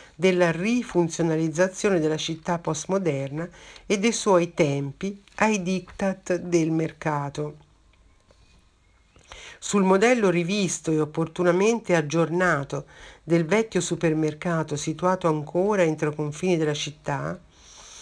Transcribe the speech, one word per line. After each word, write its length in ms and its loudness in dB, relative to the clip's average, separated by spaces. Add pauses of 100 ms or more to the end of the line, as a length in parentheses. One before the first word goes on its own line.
(140)
della 380 4
rifunzionalizzazione 1500 0
della 160 0
città 420 -4
postmoderna 880 -4 (380)
e 120 0
dei 140 2
suoi 420 2
tempi 680 -2 (120)
ai 280 0
diktat 720 -4
del 340 0
mercato. 1000 -4 (1900)
Sul 220 2
modello 460 4
rivisto 600 0
e 120 2
opportunamente 920 0
aggiornato 920 0 (360)
del 240 2
vecchio 360 0
supermercato 960 -2
situato 500 -2
ancora 560 0
entro 320 0
confini 400 -2
della 180 0
città, 640 -6 (640)